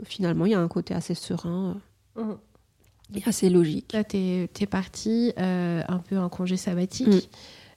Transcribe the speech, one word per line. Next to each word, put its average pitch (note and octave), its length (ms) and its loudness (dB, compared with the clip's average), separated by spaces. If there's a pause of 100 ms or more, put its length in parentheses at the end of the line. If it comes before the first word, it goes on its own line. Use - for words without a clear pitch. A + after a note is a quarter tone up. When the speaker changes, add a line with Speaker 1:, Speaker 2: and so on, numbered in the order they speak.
Speaker 1:
finalement, E3+ 400 0
il G3+ 80 4
y - 40 4
a - 40 4
un E3+ 60 2
côté F3 260 -4
assez F3 220 -4
serein, F3 640 -4 (420)
euh, A3+ 60 -6
Speaker 2:
Mhm. G#3+ 120 -6 (800)
Speaker 1:
et G3+ 100 -6
assez G3+ 220 4
logique. F3 440 4
Speaker 2:
Là, A3 100 2
t'es, F#3 500 -2
t'es - 140 -4
partie, A3 720 0
euh, F3 480 0
un F3+ 120 0
peu F#3+ 200 -4
en F3+ 100 0
congé F3+ 280 -2
sabbatique. F#3 500 -2
Speaker 1:
Mm. G3 140 8 (560)